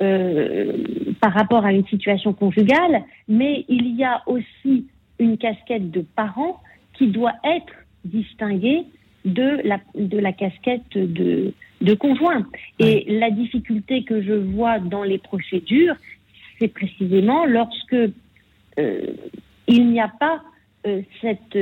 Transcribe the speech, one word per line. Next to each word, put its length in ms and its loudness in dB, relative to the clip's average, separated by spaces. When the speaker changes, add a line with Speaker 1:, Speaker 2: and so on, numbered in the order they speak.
Speaker 1:
euh, 760 0
par 120 4
rapport 300 2
à 100 2
une 120 2
situation 480 -2
conjugale, 680 2
mais 420 0
il 260 0
y 80 0
a 220 -2
aussi 600 -2
une 180 2
casquette 540 -4
de 100 -4
parent 580 -6
qui 100 4
doit 260 0
être 300 -2
distinguée 760 -2
de 380 0
la, 160 0
de 240 -4
la 160 0
casquette 640 -6
de, 560 -2
de 120 4
conjoint. 540 0
Et 280 4
Speaker 2:
Ouais. 120 0
Speaker 1:
la 100 2
difficulté 720 -2
que 200 -2
je 100 -2
vois 460 0
dans 240 -4
les 160 -2
procédures, 760 0
c'est 100 0
précisément 760 0
lorsque, 480 0
euh, 220 -2
il 220 6
n'y 100 2
a 80 0
pas, 220 -2
euh, 140 -2
cette 420 -6